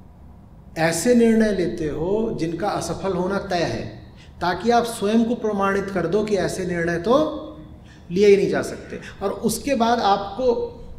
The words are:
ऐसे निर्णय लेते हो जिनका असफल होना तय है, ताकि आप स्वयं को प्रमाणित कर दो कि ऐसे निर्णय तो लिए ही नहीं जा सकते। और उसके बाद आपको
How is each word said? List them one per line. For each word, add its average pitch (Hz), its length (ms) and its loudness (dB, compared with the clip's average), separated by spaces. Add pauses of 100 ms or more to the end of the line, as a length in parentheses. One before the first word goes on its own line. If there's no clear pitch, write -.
(760)
ऐसे 165 380 2
निर्णय 220 360 6
लेते 165 360 -2
हो 175 520 -2
जिनका 170 300 -2
असफल 170 440 -4
होना 185 240 -2
तय 180 260 -2
है, 117 240 -6 (540)
ताकि 185 280 -2
आप 233 140 4
स्वयं 226 420 0
को 240 100 -2
प्रमाणित 196 500 0
कर 170 220 -2
दो 208 160 2
कि 214 120 0
ऐसे 180 300 -2
निर्णय 170 320 -2
तो 240 420 2 (720)
लिए 202 160 4
ही 196 100 10
नहीं 170 120 2
जा 139 120 0
सकते। - 380 -10 (240)
और 208 80 -2
उसके 233 440 -2
बाद 233 240 2
आपको 214 560 2 (440)